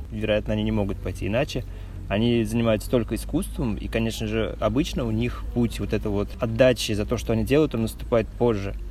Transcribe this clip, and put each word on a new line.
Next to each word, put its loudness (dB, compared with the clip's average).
Вероятно, 0
они 2
не 2
могут 0
пойти -4
иначе. -2
Они 4
занимаются 2
только 2
искусством, -2
и, -6
конечно -2
же, -2
обычно 0
у 0
них 0
путь 2
вот -4
этой 0
вот 0
отдачи 2
за 0
то, -2
что -2
они 2
делают, 4
он 0
наступает 0
позже. 0